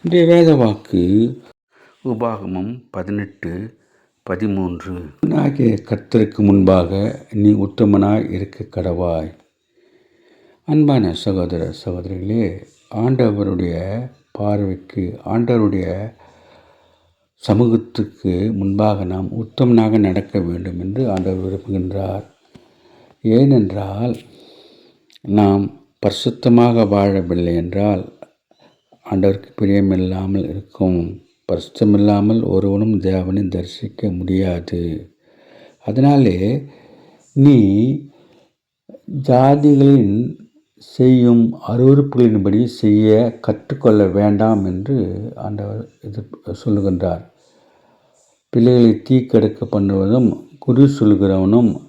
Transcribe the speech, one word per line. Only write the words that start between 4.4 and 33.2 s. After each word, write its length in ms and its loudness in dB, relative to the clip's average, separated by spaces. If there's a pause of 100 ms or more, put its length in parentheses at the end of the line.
"ஆகிய 520 0
கர்த்தருக்கு 540 -4
முன்பாக 800 2 (120)
நீ 180 2
உத்தமனாய் 840 0
இருக்க 500 -10
கடவாய்." 520 -4 (1300)
அன்பான 480 2
சகோதர 600 -4 (120)
சகோதரிகளே, 800 -6 (300)
ஆண்டவருடைய 1120 -2 (220)
பார்வைக்கு, 920 -6
ஆண்டவருடைய 880 -2 (1200)
சமூகத்துக்கு 1160 -2
முன்பாக 500 -2
நாம் 280 -6
உத்தமனாக 680 0
நடக்க 400 -2
வேண்டும் 400 -6
என்று 320 -4
ஆண்டவர் 400 -4
விரும்புகின்றார். 720 -6 (1000)
ஏனென்றால், 920 0 (1080)
நாம் 560 0 (300)
பரிசுத்தமாக 800 2
வாழவில்லை 680 0
என்றால் 580 -4 (1000)
ஆண்டவருக்கு 360 -2 (140)
பிரியமில்லாமல் 880 -2
இருக்கும். 720 -4 (300)
பரிசுத்தமில்லாமல் 920 0
ஒருவனும் 560 -2
தேவனை 480 -2